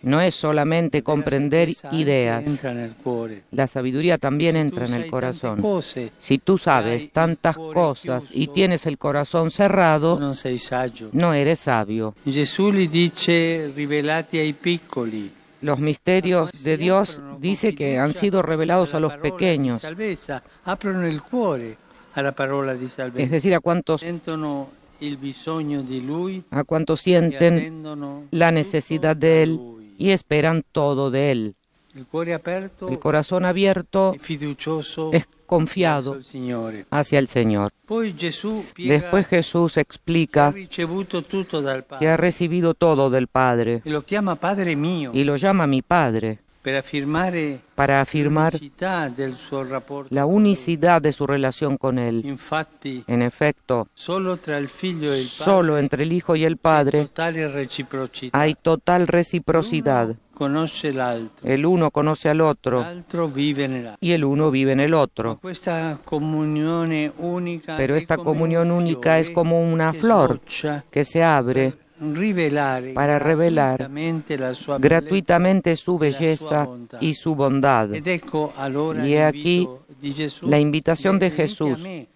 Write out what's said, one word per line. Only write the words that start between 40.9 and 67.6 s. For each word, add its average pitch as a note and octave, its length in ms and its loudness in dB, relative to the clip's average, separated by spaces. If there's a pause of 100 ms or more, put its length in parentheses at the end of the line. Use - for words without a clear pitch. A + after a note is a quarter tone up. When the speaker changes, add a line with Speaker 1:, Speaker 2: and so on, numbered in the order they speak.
Speaker 2:
tutto F#3 360 -4
dal C3+ 260 -4
Speaker 1:
que - 80 -20
ha C3+ 40 -16
Speaker 2:
Padre D#3+ 180 2
Speaker 1:
recibido E3 580 0
todo D3 360 4
del B2+ 180 2
Padre A#2 560 2
Speaker 2:
e D#3 60 -8
lo D3+ 120 -2
chiama G3 340 -2
Padre F3+ 380 -2
mio D3+ 380 -2
Speaker 1:
y C3 100 0
lo C#3+ 140 2
llama F#3 300 2
mi C3+ 160 2
Padre A2+ 560 0 (260)
Speaker 2:
per C3+ 120 -2
affermare D3+ 840 -4 (140)
Speaker 1:
para C#3 260 4
afirmar D3+ 540 2
Speaker 2:
l'unicità D#3+ 600 -6
del C3 200 -6
suo C3+ 300 -8
rapporto C3+ 500 -10
Speaker 1:
la C#3 80 2
Speaker 2:
con D3 100 2
lui. G#3 80 6
Speaker 1:
unicidad E3+ 640 4
de D3 100 2
su C#3+ 140 -4
relación C3+ 500 0
con B2+ 220 -2
él. A#2 260 -2
Speaker 2:
Infatti, C#3 840 -8
Speaker 1:
En A#2+ 140 0
efecto, B2 720 0
Speaker 2:
solo F#3 460 -4
tra D#3 180 -6
il C#3+ 120 -4
Figlio D#3 440 -4
e C3+ 80 0
il B2+ 60 -4
Speaker 1:
solo E3 460 2
Speaker 2:
Padre D3+ 100 2
Speaker 1:
entre C#3 220 -2
el E3 80 -2
Hijo F3 220 0
y D#3 100 2
el D#3+ 120 2
Speaker 2:
c'è - 60 -18
Speaker 1:
Padre D3+ 400 4
Speaker 2:
totale D#3+ 460 -4
reciprocità. C3+ 880 -6
Speaker 1:
hay D3+ 240 2
total F3 460 2
reciprocidad. D#3+ 1000 0
Speaker 2:
L'uno A2+ 160 -8 (120)
conoce D3+ 580 -4
l'altro. B2 560 -6
Speaker 1:
El C3+ 160 2
uno E3+ 260 4
conoce D3+ 380 0
al D3+ 120 2
otro. C3+ 400 2
Speaker 2:
L'altro E3+ 480 -6
vive C#3+ 400 -2
nell'altro. A#2+ 320 -8
Speaker 1:
Y F3 120 2
el D#3+ 120 2
uno C#3+ 260 2
vive C3+ 220 2
en C3+ 80 4
el D3 120 2
otro. B2+ 420 0
Speaker 2:
Ma - 60 -12
questa E3 640 -6
comunione D#3 1120 -2
unica F3 580 -6